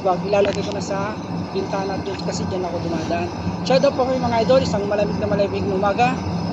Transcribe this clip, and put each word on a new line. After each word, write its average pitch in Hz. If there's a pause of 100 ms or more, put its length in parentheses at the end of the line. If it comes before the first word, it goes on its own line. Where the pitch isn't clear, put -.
bag, 175
ilalagay 202
ko 196
na -
sa 196 (320)
bintana 190
doon 190 (120)
kasi 175
dyan 185
ako 175
dumadaan. 170 (400)
Shout 262
out 277
po 254
kayo, 262
mga 233
idol. 262
Isang 208
malamig 208
na 220
malamig 196
na 202
umaga. 202 (400)